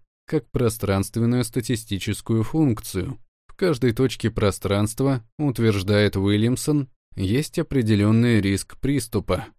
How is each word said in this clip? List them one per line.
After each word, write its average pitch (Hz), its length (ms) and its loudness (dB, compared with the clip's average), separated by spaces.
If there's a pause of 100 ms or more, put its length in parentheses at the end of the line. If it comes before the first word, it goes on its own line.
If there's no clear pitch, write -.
(260)
как - 260 -4
пространственную 113 920 0
статистическую 113 1000 -4
функцию. 123 760 -2 (300)
В - 60 -20
каждой 131 360 0
точке 120 400 0
пространства, 107 880 0 (160)
утверждает 104 800 2
Уильямсон, 113 720 0 (300)
есть 117 420 -2
определённый 113 800 2
риск 98 400 -2
приступа. 135 680 -2 (120)